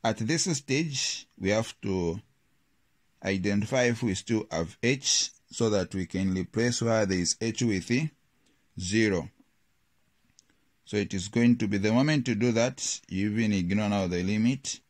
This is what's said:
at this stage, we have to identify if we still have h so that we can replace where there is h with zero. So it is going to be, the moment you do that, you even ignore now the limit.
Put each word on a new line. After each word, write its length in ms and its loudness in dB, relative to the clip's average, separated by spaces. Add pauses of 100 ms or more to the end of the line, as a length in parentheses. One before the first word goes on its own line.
at 140 0
this 260 0
stage, 800 -2 (120)
we 120 0
have 320 0
to 380 0 (1040)
identify 600 0
if 180 0
we 120 0
still 360 -2
have 320 -4
h 480 0 (200)
so 200 0
that 240 0
we 120 -2
can 280 -2
replace 460 -2
where 260 2
there 120 0
is 220 0
h 220 -2
with 280 0 (920)
zero. 480 0 (1600)
So 120 -4
it 180 0
is 140 -4
going 300 4
to 100 0
be, 100 0
the 140 2
moment 340 2
you 80 0
do 180 2
that, 560 -2
you 220 -2
even 220 0
ignore 360 0
now 200 0
the 140 0
limit. 680 0